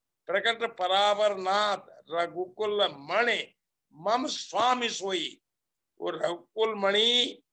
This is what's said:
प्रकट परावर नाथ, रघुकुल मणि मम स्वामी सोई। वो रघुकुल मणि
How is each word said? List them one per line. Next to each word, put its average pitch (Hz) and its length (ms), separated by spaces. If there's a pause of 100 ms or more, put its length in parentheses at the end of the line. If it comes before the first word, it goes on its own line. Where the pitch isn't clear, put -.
(260)
प्रकट 226 500
परावर 202 600
नाथ, 196 420 (320)
रघुकुल 180 800
मणि 165 680 (380)
मम 214 340
स्वामी 240 600
सोई। 175 540 (580)
वो 87 100
रघुकुल 190 640
मणि 226 680 (100)